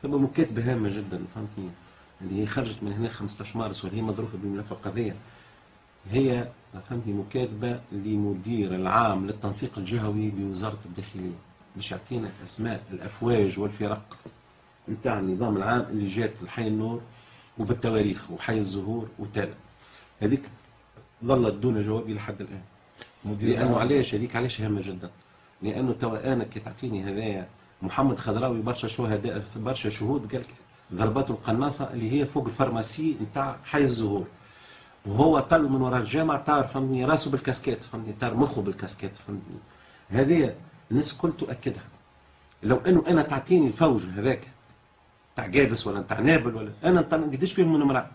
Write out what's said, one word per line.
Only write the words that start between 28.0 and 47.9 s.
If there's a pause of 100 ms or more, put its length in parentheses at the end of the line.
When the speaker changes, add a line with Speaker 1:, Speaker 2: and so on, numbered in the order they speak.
Speaker 1:
خضراوي،
برشا
شهداء، (120)
برشا
شهود
قال
لك (460)
ضربته
القناصة
اللي
هي
فوق
الفارماسي
نتاع
حي
الزهور، (800)
وهو
طل
من
وراء
الجامع،
طار،
فهمتني،
راسه
بالكاسكيت،
فهمتني،
طار
مخه
بالكاسكيت،
فهمتني. (540)
هذه (360)
الناس
الكل
تؤكدها. (800)
لو
أنه
أنا
تعطيني
الفوج (140)
هذاك (880)
تاع
قابس
ولا
تاع
نابل
ولا، (120)
أنا
نط-،
نقدش
فيهم
من
امرأة.